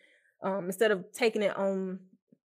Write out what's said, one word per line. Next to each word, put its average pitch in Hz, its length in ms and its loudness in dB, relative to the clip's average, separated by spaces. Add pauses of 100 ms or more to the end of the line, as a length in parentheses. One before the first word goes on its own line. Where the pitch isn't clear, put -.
(440)
Um, 190 220 -4
instead 214 260 2
of 190 220 0
taking 220 280 0
it 196 140 2
on 190 440 -2 (540)